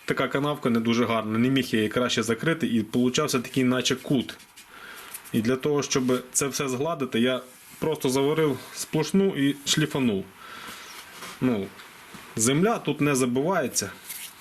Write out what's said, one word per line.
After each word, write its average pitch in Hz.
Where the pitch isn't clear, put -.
така 143
канавка 143
не 117
дуже 117
гарна, 110
не 123
міг 131
я 117
її 107
краще 120
закрити, 123
і 113
получався 127
такий 127
наче 127
кут. 123
І 123
для 120
того, 143
щоб 127
це -
все 139
згладити, 131
я 127
просто 151
заварив 139
сплошну 190
і 139
шліфанув. 131
Ну, 117
земля 151
тут 147
не 143
забивається. 131